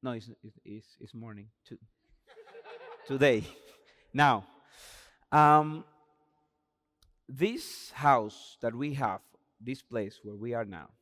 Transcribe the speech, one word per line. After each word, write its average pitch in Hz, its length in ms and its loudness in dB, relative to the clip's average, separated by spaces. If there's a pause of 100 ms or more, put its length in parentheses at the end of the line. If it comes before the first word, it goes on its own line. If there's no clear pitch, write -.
No, 127 80 -6
it's, 113 180 -12 (140)
it's, 110 200 -20
it's, 104 360 -20
it's 110 140 -20
morning. 110 340 -18 (200)
To-, - 120 -20 (1300)
today. 135 420 2
<laughs> - 640 -20
Now, 127 320 4 (880)
um, 151 520 6 (1500)
this 196 640 -6
house 127 680 2
that 117 140 -2
we 143 200 -4
have, 110 260 -2 (400)
this 127 200 -10
place 107 420 -8
where 104 120 -12
we 117 180 -8
are 117 120 -4
now 90 240 -16 (120)